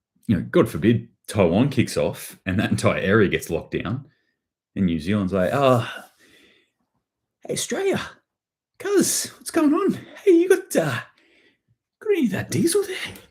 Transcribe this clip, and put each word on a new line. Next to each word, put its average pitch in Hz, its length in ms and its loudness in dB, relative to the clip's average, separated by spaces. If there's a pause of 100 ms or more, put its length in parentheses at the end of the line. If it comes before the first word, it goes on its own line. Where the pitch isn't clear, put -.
(260)
you 117 100 0
know, - 60 -2
God 165 260 2
forbid 117 400 0 (200)
Taiwan 101 420 2
kicks - 260 -2
off - 500 -6
and 92 120 -2
that - 120 -2
entire 101 300 0
area 98 280 4
gets - 220 -4
locked 82 300 -6
down, 95 260 -8 (720)
and 98 100 0
New 82 120 0
Zealand's 95 340 -2
like, 92 200 0
Oh, 127 360 2 (1600)
hey, - 80 -6
Australia, 359 460 -2 (800)
cuz, 370 480 0 (100)
what's - 140 -18
going 302 240 2
on? 359 240 0 (260)
Hey, 392 80 6
you 339 160 6
got, 370 280 0
uh, 135 240 -2 (1000)
got 427 100 -4
any 330 160 2
of 196 60 0
that - 180 -6
diesel 339 320 0
there, - 320 -8 (160)